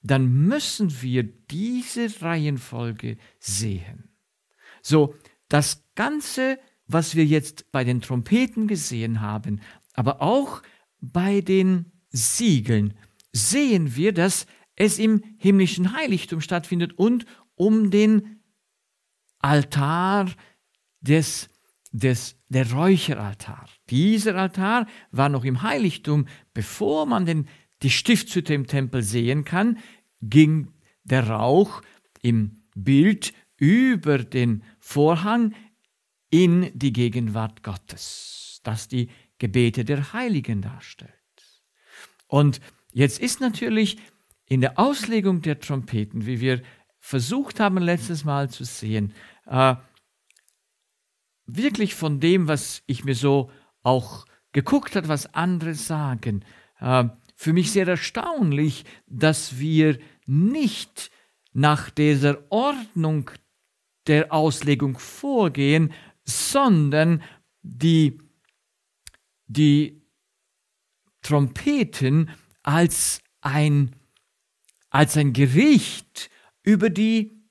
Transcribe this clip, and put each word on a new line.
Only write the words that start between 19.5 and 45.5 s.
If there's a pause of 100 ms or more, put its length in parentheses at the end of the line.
des (460)
des, (120)
der
Räucheraltar. (200)
Dieser
Altar (260)
war
noch
im
Heiligtum, (260)
bevor
man
den, (340)
die
Stiftshütte
im
Tempel
sehen
kann, (420)
ging (320)
der
Rauch (380)
im (100)
Bild (240)
über
den (160)
Vorhang (760)
in
die
Gegenwart
Gottes,
das
die (300)
Gebete
der
Heiligen
darstellt. (1120)
Und (320)
jetzt
ist
natürlich (480)
in
der
Auslegung
der